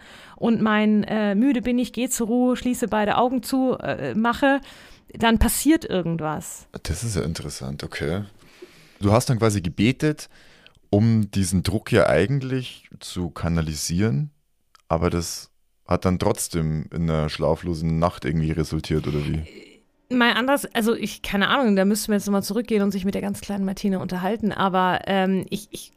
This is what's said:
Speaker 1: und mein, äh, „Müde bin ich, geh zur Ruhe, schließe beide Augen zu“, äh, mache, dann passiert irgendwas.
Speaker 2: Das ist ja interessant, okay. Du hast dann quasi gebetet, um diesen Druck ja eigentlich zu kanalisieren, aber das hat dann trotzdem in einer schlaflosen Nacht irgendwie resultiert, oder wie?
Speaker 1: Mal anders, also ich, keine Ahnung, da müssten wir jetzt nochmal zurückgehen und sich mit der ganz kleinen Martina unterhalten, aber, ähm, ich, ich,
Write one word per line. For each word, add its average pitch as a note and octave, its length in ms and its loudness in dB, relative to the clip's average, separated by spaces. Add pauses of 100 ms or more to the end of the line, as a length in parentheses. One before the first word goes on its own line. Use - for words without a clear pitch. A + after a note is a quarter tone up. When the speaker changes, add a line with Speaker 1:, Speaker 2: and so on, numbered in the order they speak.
(360)
Speaker 1:
und A#3 260 2
mein, G#3+ 420 4
äh, G#3 300 0
„Müde B3+ 260 4
bin B3 180 0
ich, A3+ 140 -2
geh B3 160 -2
zur A#3+ 180 -2
Ruhe, B3 300 2
schließe B3 320 -2
beide G#3 300 2
Augen B3 240 2
zu“, C4 360 0
äh, C3+ 360 -4
mache, A#3 460 2 (520)
dann A3+ 260 2
passiert C#4+ 460 4
irgendwas. E3 840 -4 (140)
Speaker 2:
Das E2 220 -4
ist A2 120 -4
ja C#2+ 60 0
interessant, C#2+ 600 -8
okay. E2+ 380 -4 (760)
Du G2+ 120 4
hast A#2 180 4
dann A#2+ 80 2
quasi G#2 220 4
gebetet, B2 680 0 (600)
um A2 420 4
diesen F#2+ 320 0
Druck - 300 -2
ja - 160 6
eigentlich B2+ 800 0 (120)
zu F2 300 -8
kanalisieren, E2+ 1000 -2 (580)
aber E2+ 220 2
das F2 400 -6 (360)
hat F2+ 180 0
dann F#2 140 2
trotzdem D#2 760 -2
in E2 180 -2
einer D#2 180 0
schlaflosen D#2+ 720 -2
Nacht E2+ 260 -2
irgendwie D#2 280 0
resultiert, D2+ 540 -2
oder D2 200 -2
wie? D#2 160 -4 (720)
Speaker 1:
Mal A#3+ 200 4
anders, A#3+ 420 0
also A#3 200 2
ich, - 280 -6
keine G3 260 0
Ahnung, A3+ 280 2
da F#3+ 80 4
müssten G#3 240 0
wir G#3+ 80 2
jetzt G3+ 100 -2
nochmal G3+ 160 0
zurückgehen G#3 400 -2
und G3+ 80 2
sich F#3 140 -6
mit G3 100 -2
der F#3+ 80 -4
ganz G3 180 -6
kleinen G3+ 240 -6
Martina F#3+ 340 -2
unterhalten, F#3 520 -2
aber, F#3 560 0
ähm, F#3+ 440 0
ich, - 200 -8
ich, - 260 -16